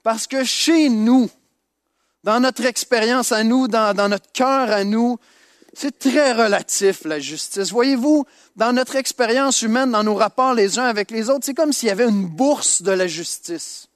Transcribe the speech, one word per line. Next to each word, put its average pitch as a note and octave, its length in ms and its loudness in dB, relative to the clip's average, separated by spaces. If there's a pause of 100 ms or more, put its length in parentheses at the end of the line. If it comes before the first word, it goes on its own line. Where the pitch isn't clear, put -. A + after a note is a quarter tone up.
Parce A3 260 -2
que C4 180 -2
chez D#4 420 2
nous, A#3 420 4 (920)
dans G#3+ 160 2
notre B3 240 0
expérience A#3+ 720 0
à A3 100 0
nous, B3+ 240 2
dans, G#3+ 260 0
dans G3+ 140 0
notre G3+ 240 -4
cœur C4 400 0
à G3+ 140 0
nous, A#3 340 0 (540)
c'est - 260 -8
très C#4 320 2
relatif, G3+ 720 0
la D#3 160 -4
justice. D#3 520 -8
Voyez-vous, C4+ 540 2 (300)
dans A3+ 160 0
notre B3+ 240 -2
expérience B3+ 680 0
humaine, A#3+ 300 0
dans G#3+ 140 0
nos G#3+ 100 0
rapports B3+ 380 0
les G3+ 260 0
uns B3+ 60 -2
avec G#3 260 -2
les A3+ 180 -4
autres, C4+ 140 0
c'est C#4 120 -6
comme D4+ 180 0
s'il A3+ 160 -2
y - 20 0
avait A3+ 160 0
une G3 200 0
bourse F3+ 540 0
de F#3+ 120 0
la F#3 140 0
justice. - 880 -12